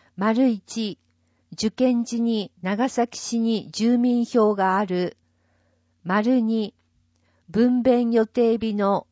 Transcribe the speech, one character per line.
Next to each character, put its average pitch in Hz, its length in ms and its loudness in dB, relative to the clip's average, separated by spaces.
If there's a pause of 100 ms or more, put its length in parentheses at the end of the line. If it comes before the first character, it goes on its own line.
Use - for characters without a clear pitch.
(160)
丸 220 320 2
一、 214 500 -6 (540)
受 - 180 -4
験 254 340 0
時 233 160 -6
に 226 320 -2 (100)
長 202 260 -2
崎 - 300 -4
市 - 220 -4
に 226 320 -2
住 240 260 2
民 240 260 2
票 214 300 2
が 190 240 0
あ 214 60 0
る。 180 320 -4 (880)
丸 214 360 0
二、 220 340 -2 (760)
分 247 320 2
娩 240 280 2
予 226 160 2
定 233 300 0
日 220 180 -4
の 202 380 0